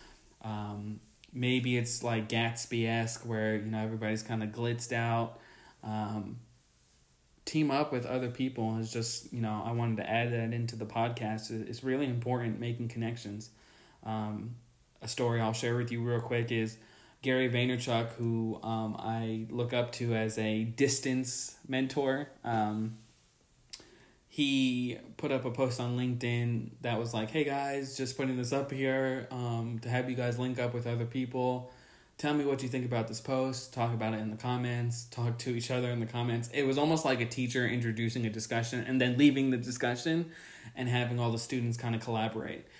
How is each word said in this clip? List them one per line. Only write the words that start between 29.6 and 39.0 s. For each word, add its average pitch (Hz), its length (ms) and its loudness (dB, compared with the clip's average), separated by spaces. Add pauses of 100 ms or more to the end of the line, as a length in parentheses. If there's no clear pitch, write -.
to 120 100 -6
have 127 200 2
you 127 60 -2
guys 120 240 0
link 127 200 0
up 120 140 0
with 117 140 -4
other 120 180 0
people. 127 640 0 (460)
Tell 147 160 2
me 147 120 2
what 135 180 2
you 127 60 -2
think 123 160 -2
about 113 240 0
this 113 100 -6
post, 131 540 -2
talk 117 180 2
about 110 220 0
it 107 60 -2
in 110 100 -2
the 110 80 -4
comments, 123 680 0
talk 117 340 -2
to 131 100 -4
each 117 220 -2
other 127 180 0
in 120 100 0
the 113 60 0
comments." 120 480 0
It 143 100 2
was 135 140 2
almost 156 260 4
like 131 160 2
a 117 60 0
teacher 123 420 0
introducing 117 580 0
a 110 40 2
discussion 117 580 -2
and 131 140 4